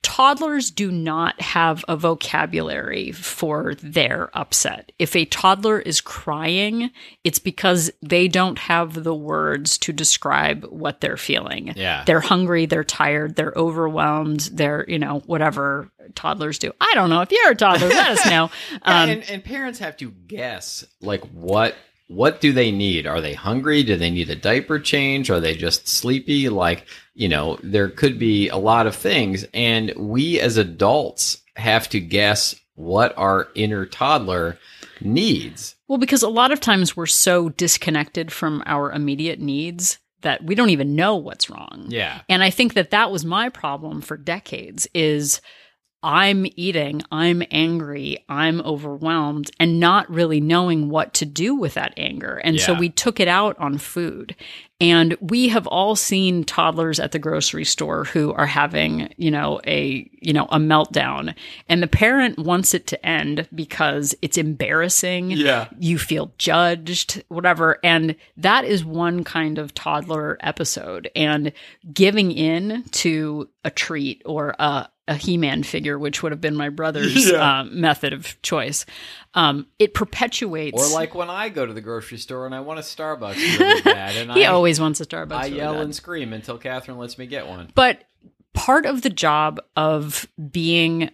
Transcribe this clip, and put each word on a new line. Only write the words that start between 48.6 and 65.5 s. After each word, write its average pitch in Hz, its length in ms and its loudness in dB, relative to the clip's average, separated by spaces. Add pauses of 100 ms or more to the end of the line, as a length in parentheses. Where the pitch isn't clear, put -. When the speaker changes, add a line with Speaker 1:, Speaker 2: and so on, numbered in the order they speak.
Speaker 1:
overwhelmed, 147 1000 -4
and 170 220 4
not 180 280 4
really 160 320 2
knowing 160 500 2
what 156 240 0
to 156 120 0
do 170 300 -2
with 175 180 -2
that - 220 -4
anger. - 480 -6
And 160 160 2
so 180 120 2
Speaker 2:
Yeah. 170 60 2
Speaker 1:
we 175 100 0
took - 300 -2
it 185 80 4
out 196 320 2
on 143 200 -2
food. - 580 -8 (440)
And 170 400 6
we 240 280 2
have 220 180 2
all 202 300 2
seen 185 480 2
toddlers 160 560 0
at 151 100 -4
the 160 80 -4
grocery 156 460 -2
store 156 400 -2
who 151 300 0
are 147 120 2
having, 151 720 0
you 165 160 2
know, 147 340 -2
a, 143 420 -2 (140)
you 160 100 0
know, 165 200 2
a 156 60 4
meltdown. 156 760 2 (340)
And 175 140 2
the 170 60 -2
parent 247 500 4
wants 175 360 2
it 175 120 -4
to - 180 -8
end 156 480 -2
because 147 720 -2
it's 160 160 -2
embarrassing. 175 920 0
Speaker 2:
Yeah. 135 340 2 (140)